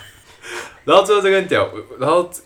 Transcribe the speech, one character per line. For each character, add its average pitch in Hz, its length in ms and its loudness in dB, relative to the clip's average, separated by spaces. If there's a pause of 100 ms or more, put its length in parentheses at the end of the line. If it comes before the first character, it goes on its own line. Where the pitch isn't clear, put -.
(840)
然 151 120 4
后 196 60 6
最 208 120 2
后 202 60 2
这 190 80 0
根 190 180 2
屌， 113 220 0 (300)
然 131 100 -2
后 175 180 2 (180)